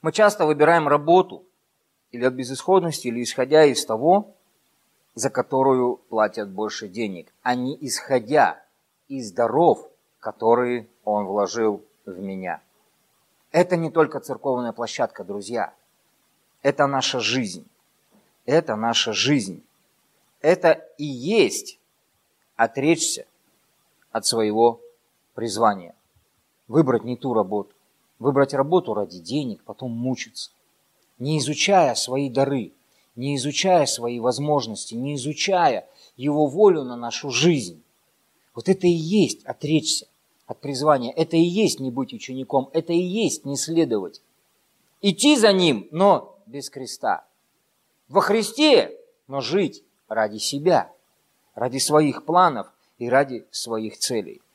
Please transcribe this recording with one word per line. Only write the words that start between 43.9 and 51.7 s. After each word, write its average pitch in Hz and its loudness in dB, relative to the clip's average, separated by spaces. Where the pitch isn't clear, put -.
Идти 262 2
за 214 6
Ним, 160 2
но 170 2
без 135 -14
креста. 120 -6
Во 147 2
Христе, 214 2
но 135 -6
жить 131 -2
ради 107 -2
себя, 143 0
ради 127 -6